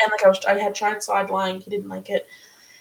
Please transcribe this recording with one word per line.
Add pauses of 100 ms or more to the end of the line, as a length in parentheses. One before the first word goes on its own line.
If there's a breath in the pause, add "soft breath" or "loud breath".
And,
like,
I
was,
I
had
tried
side
lying.
He
didn't
like
it. (540 soft breath)